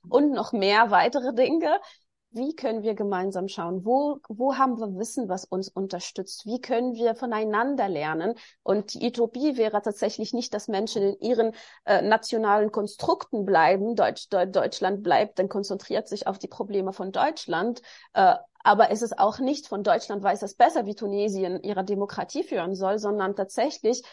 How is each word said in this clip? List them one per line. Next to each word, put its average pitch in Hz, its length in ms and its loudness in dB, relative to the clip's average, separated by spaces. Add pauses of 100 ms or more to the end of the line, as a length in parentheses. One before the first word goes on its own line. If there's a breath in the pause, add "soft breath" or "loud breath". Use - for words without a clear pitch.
und 294 220 4
noch 214 220 -4
mehr 208 400 4
weitere 247 420 4
Dinge. 320 460 2 (500 loud breath)
Wie 269 240 -6
können 226 300 -4
wir 220 100 0
gemeinsam 190 540 -2
schauen, 180 360 -6
wo, 277 340 0 (100)
wo 240 280 -2
haben 254 220 2
wir 202 180 -6
Wissen, 226 320 -6
was 185 160 -4
uns 190 240 -6
unterstützt? 190 800 -8
Wie 240 140 -6
können 247 340 -2
wir 226 220 0
voneinander 226 720 -2
lernen? 160 460 -2 (280 loud breath)
Und 202 320 -2
die - 140 -2
Utopie 247 480 0
wäre 220 260 0
tatsächlich 214 500 -4
nicht, 233 220 -4
dass 208 140 -6
Menschen 208 340 -2
in 196 180 0
ihren, 226 320 2 (320 loud breath)
äh, 196 160 4
nationalen 214 680 2
Konstrukten 214 760 -2
bleiben, 190 520 4
Deutsch-, 147 320 0
Deu-, 185 180 2
Deutschland 190 560 0
bleibt, 214 380 2
dann 196 80 0
konzentriert 202 580 -6
sich - 220 -8
auf 196 100 -4
die - 80 -12
Probleme 196 460 -4
von 190 180 -8
Deutschland, 220 720 -2 (300 loud breath)
äh, 196 240 6 (260)
aber 208 280 6
es 214 100 -2
ist 233 180 -4
auch 208 200 2
nicht, 269 300 -2
von 208 140 -6
Deutschland 202 400 0
weiß 202 200 0
es 202 120 -8
besser, 320 300 4
wie 202 100 -8
Tunesien 202 680 -2
ihre 196 200 -4
Demokratie 202 600 -4
führen 190 320 -4
soll, 190 240 -2
sondern 202 360 -2
tatsächlich, 220 680 -2 (100)